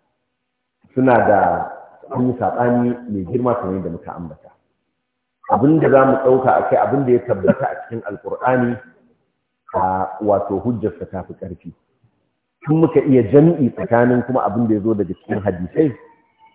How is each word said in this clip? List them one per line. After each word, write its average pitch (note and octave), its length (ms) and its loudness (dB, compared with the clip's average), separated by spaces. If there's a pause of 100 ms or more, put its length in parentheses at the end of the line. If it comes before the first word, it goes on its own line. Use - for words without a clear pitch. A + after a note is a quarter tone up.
(960)
suna B2+ 200 4 (120)
da, G2+ 140 4 (760)
sun B2 160 -2
yi A#2+ 80 -6
saɓani A#2+ 720 -2
mai G2 160 -6
girma A#2+ 280 -2
kamar F#2+ 200 -6
yadda F2 160 -6
muka E2+ 240 -12
ambata. D#2+ 360 -16 (1000)
Abin D#3 260 4
da - 120 2
za C3+ 140 6
mu B2+ 120 2
ɗauka C3 400 2
a D3 140 2
kai, C3 80 2
abin C#3 260 0
da B2 80 2
ya A#2+ 140 6
tabbata G2+ 420 0
a - 60 -8 (100)
cikin A2+ 220 -12
Alƙur'ani, A#2+ 720 -2 (960)
a, F#2+ 340 -2 (120)
wato, G2+ 380 -2
hujjarsa G#2+ 520 -6
ta F#2 120 -10
fi E2+ 120 -18
ƙarfi. F2 380 -16 (920)
Tun D#3 160 2
muka D3+ 200 4
iya B2+ 280 4
jam'i D3 420 6
tsakanin A#2+ 540 2
kuma B2+ 200 -2
abin A2 240 -2
da A2 60 2
ya G#2 60 0
zo A2 140 0
daga F#2+ 200 -4
cikin - 280 -8
hadisai, F#2+ 500 -2 (640)